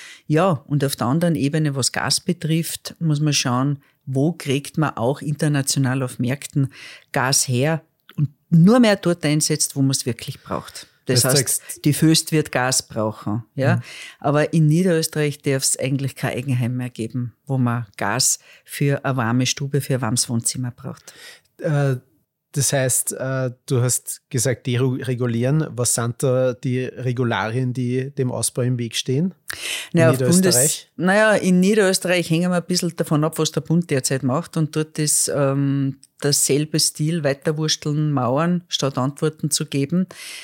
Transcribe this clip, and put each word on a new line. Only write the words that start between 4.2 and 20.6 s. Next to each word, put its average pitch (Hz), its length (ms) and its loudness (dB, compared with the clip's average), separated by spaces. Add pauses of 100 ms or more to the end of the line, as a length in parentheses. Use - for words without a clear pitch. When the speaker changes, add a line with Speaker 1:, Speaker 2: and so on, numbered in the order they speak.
Speaker 1:
kriegt 139 460 -4
man 143 180 -2
auch 120 240 0
international 139 800 0
auf 127 180 -6
Märkten 131 540 -2 (380)
Gas 135 360 0
her 139 360 0 (320)
und 147 140 0 (200)
nur 185 300 8
mehr 214 180 6
dort 170 280 0
einsetzt, 151 500 0
wo 139 60 0
man's 135 240 0
wirklich - 360 -8
braucht. - 460 -10 (180)
Das 135 160 2
Speaker 2:
Das 131 120 2
Speaker 1:
heißt, - 280 0
Speaker 2:
sagst - 240 -8
Speaker 1:
die 147 80 4
Föst 160 400 2
wird 151 180 0
Gas 131 340 0
brauchen, 107 600 -4 (100)
ja. 135 220 2
Speaker 2:
Mhm. 120 40 -6 (380)
Speaker 1:
Aber 147 340 0
in 156 140 4
Niederösterreich 160 760 0
darf's 135 380 -2
eigentlich 135 360 -2
kein - 200 -4
Eigenheim 123 400 -2
mehr 123 140 -6
geben, 117 440 -6 (120)
wo 135 120 -2
man 120 280 0 (100)
Gas 110 440 -2 (260)
für - 400 -2
eine 131 100 0
warme 123 300 0
Stube, 139 340 -2
für 139 160 -2
ein 123 60 -2
warmes 123 260 -2
Wohnzimmer 120 440 -4